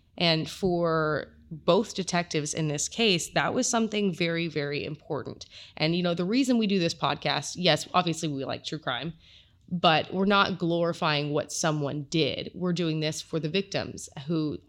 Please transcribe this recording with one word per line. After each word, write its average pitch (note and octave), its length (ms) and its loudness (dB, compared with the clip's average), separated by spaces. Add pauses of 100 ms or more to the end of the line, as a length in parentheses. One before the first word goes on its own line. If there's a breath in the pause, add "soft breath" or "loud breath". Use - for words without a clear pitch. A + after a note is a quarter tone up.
(180 soft breath)
And D#3+ 320 2
for E3 800 0 (240)
both F3 420 2
detectives E3+ 600 -2
in D#3 120 0
this D3 220 -2
case, G3+ 460 2
that D#3+ 180 2
was B3 160 0
something G#3 420 2
very, E3 360 0
very C#3+ 360 -4
important. - 640 -8 (320 loud breath)
And, D#3+ 180 2
you F3+ 60 0
know, F3 140 0
the F3 100 -2
reason B3 320 2
we A3 100 2
do G3 120 2
this E3 160 0
podcast, C#3+ 600 -2
yes, D#3+ 360 2
obviously E3+ 340 0
we C3+ 160 -4
like C3 200 -6
true D3+ 160 -8
crime, C3+ 340 -4 (560 soft breath)
but E3+ 440 2
we're F#3+ 100 0
not G3 340 4
glorifying E3 760 0
what - 180 -2
someone D3 580 0
did. D3+ 460 0
We're F3+ 160 0
doing D#3+ 300 0
this D#3 200 -2
for - 160 -4
the D3+ 120 -2
victims F3 580 -4 (180)
who D#3 440 -2